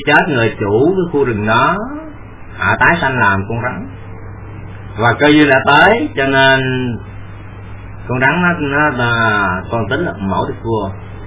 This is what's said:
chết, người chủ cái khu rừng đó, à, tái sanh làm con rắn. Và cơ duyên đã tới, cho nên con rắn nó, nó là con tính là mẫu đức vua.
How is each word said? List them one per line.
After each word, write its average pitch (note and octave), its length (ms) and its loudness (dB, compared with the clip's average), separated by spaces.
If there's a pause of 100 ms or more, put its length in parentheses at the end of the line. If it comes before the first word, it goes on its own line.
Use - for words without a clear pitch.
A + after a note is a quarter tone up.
chết, E3+ 220 4
người A2+ 300 0
chủ A#2 360 2
cái F#3 160 0
khu C#3+ 140 2
rừng G#2+ 200 -2
đó, C3 320 2 (840)
à, G#2 200 0
tái D3+ 220 4
sanh C3 180 0
làm G2 200 2 (100)
con A#2 140 -4
rắn. B2 240 -6 (1080)
Và A#2 220 2
cơ C#3+ 80 4
duyên D3+ 220 6
đã C3+ 160 6
tới, D#3 500 4
cho C#3 100 0
nên C3+ 340 4 (1500)
con B2 120 -2
rắn C#3+ 220 2
nó, F3 80 4 (100)
nó D3 380 2
là A2+ 500 2 (240)
con A2 180 -2
tính C3+ 100 0
là F3 180 -2
mẫu F#2+ 300 -2
đức - 160 -6
vua. G#2+ 260 -2 (380)